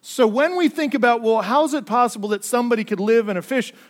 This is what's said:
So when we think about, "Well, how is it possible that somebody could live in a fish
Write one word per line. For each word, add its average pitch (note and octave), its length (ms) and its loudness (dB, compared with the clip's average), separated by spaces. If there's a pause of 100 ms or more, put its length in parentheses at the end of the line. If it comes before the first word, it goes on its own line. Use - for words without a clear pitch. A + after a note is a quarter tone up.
So - 260 0
when C#4+ 280 0
we F4 120 2
think D4 260 -2
about, A#3+ 280 2
"Well, A3 200 2
how A#3+ 240 2
is C4+ 80 -4
it C4+ 120 -4
possible A3+ 440 0
that G#3 140 -4
somebody A#3+ 400 0
could G3 160 -4
live A3 300 2
in F#3+ 80 -2
a E3+ 40 -4
fish C4 320 -4 (160)